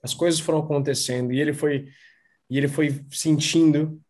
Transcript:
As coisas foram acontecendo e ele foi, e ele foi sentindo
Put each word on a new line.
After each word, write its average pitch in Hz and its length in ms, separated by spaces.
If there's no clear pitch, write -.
As 127 100
coisas 170 260
foram 160 200
acontecendo 139 720
e 131 80
ele 151 120
foi, 147 340
e 131 80
ele 143 100
foi 143 420
sentindo 156 880